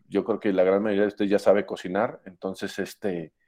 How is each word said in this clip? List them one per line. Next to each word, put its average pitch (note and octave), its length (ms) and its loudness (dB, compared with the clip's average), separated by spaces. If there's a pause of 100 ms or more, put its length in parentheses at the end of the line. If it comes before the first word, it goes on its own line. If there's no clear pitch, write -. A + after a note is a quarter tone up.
yo F#2+ 160 0
creo G#2+ 160 -2
que G#2 120 0
la F#2 120 4
gran G2 180 4
mayoría G#2 200 0
de G#2 60 2
ustedes G2 220 -2
ya G2+ 80 4
sabe G2 280 4
cocinar, G2+ 580 -4
entonces, F#2+ 540 -8
este, F2+ 560 -6 (140)